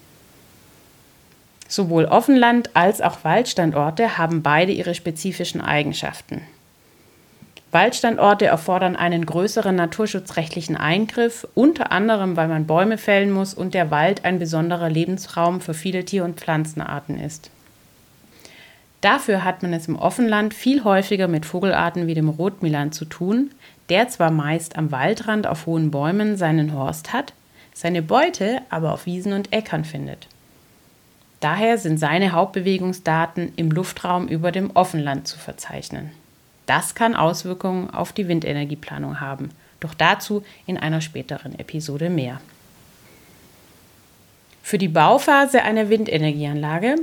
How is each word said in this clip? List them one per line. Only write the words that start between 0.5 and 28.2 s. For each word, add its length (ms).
Sowohl 380
Offenland- 680
als 300
auch 200
Waldstandorte 920
haben 260
beide 300
ihre 220
spezifischen 640
Eigenschaften. 800
Waldstandorte 760
erfordern 500
einen 300
größeren 500
naturschutzrechtlichen 1000
Eingriff, 760
unter 380
anderem, 460
weil 100
man 180
Bäume 300
fällen 340
muss 220
und 220
der 160
Wald 340
ein 140
besonderer 500
Lebensraum 720
für 140
viele 320
Tier- 180
und 160
Pflanzenarten 800
ist. 300
Dafür 440
hat 180
man 120
es 120
im 80
Offenland 600
viel 280
häufiger 460
mit 180
Vogelarten 640
wie 60
dem 140
Rotmilan 640
zu 140
tun, 480
der 180
zwar 240
meist 440
am 140
Waldrand 560
auf 200
hohen 260
Bäumen 440
seinen 360
Horst 400
hat, 200
seine 280
Beute 580